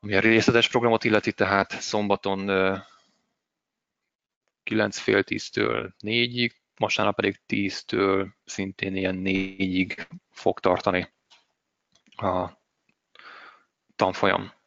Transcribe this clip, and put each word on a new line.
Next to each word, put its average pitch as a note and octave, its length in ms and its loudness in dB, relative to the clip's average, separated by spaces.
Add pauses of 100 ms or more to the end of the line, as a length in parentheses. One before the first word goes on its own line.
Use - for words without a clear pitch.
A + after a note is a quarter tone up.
ami G2+ 140 -6
a G2 60 6
részletes A2+ 480 6
programot A#2 360 2
illeti, G#2+ 280 2
tehát G2 380 2
szombaton, G2 760 -2
ö, F#2+ 280 2 (1900)
kilenc G#2+ 360 -2
fél G2+ 240 2
tíztől - 760 -4
négyig, A#2+ 600 -2 (160)
vasárnap G#2 380 0
pedig - 320 0
tíztől G2 880 -2 (100)
szintén F#2+ 520 -8
ilyen F#2 180 -2
négyig F#2+ 920 -2 (220)
fog - 300 -2
tartani F#2 520 0 (1040)
a F#2 340 -2 (1500)
tanfolyam. F#2+ 560 0 (140)